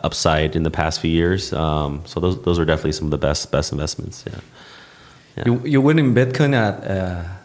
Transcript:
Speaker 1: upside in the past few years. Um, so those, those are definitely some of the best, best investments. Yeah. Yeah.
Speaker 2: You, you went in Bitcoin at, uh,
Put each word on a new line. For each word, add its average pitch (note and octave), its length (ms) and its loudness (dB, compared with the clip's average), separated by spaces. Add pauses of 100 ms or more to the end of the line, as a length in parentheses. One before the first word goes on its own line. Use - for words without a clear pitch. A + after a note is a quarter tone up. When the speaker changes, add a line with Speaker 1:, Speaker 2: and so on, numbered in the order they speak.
Speaker 1:
upside D#2 540 0
in E2 60 0
the D#2+ 80 -2
past D#2+ 280 -2
few E2+ 120 -2
years. F2 420 0
Um, D2+ 520 -2
so - 140 -8
those, F2+ 240 0
those E2+ 160 2
are E2 60 2
definitely D#2 260 2
some D#2 140 -4
of D2+ 60 -2
the D2 60 0
best, C#2+ 340 -2
best D2 200 0
investments. D2+ 560 -6
Yeah. - 120 -14 (1000)
Yeah. - 80 -4
Speaker 2:
You, A#2+ 200 2
you C#3 160 2
went D#3 180 6
in C3+ 140 4
Bitcoin B2+ 400 4
at, G#2+ 300 0
uh, F2+ 400 -2 (220)